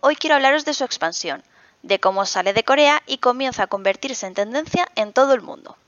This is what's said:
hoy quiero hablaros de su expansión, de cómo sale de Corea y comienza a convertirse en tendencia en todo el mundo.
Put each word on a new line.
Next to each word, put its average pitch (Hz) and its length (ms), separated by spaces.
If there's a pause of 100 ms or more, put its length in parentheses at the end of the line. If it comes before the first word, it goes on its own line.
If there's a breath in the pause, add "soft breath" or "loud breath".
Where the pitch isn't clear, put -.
hoy 285 160
quiero 311 180
hablaros 277 300
de 302 80
su 277 100
expansión, 165 600 (380 soft breath)
de 190 180
cómo 190 260
sale 190 280
de 220 120
Corea 285 420
y 262 120
comienza 254 440
a 185 40
convertirse 196 600
en 185 60
tendencia 269 640
en 208 180
todo 269 200
el 240 80
mundo. - 360 (100)